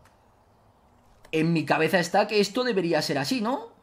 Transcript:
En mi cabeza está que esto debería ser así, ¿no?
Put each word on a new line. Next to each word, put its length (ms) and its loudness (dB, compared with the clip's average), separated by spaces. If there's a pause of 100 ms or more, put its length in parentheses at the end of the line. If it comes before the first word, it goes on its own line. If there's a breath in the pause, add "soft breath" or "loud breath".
(1300)
En 220 2
mi 120 0
cabeza 340 2
está 280 2
que 120 0
esto 240 0
debería 380 0
ser 160 -2
así, 240 -2
¿no? 260 -4 (160)